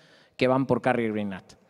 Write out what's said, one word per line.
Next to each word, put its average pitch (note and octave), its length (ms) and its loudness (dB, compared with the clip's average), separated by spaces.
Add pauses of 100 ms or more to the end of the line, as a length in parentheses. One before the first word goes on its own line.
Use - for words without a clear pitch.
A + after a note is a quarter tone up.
(380)
que B2+ 120 2
van C3 160 2
por A#2+ 160 0
Carrier A#2+ 320 0
renat. G2+ 400 -8 (160)